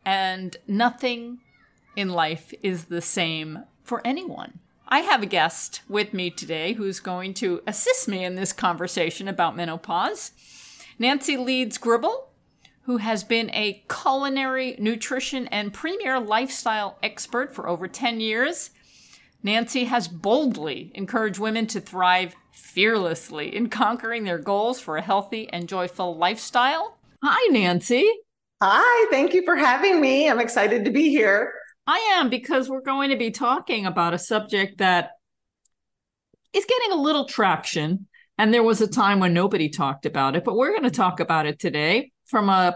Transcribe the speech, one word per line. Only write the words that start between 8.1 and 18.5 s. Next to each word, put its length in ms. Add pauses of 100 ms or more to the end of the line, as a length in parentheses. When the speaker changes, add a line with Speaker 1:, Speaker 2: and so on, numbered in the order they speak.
Speaker 1:
in 120
this 180
conversation 760
about 300
menopause. 760 (680)
Nancy 400
Leeds 400
Gribble, 500 (540)
who 160
has 260
been 300
a 340
culinary, 880
nutrition, 680
and 240
premier 480
lifestyle 840
expert 520
for 120
over 220
ten 320
years. 500 (760)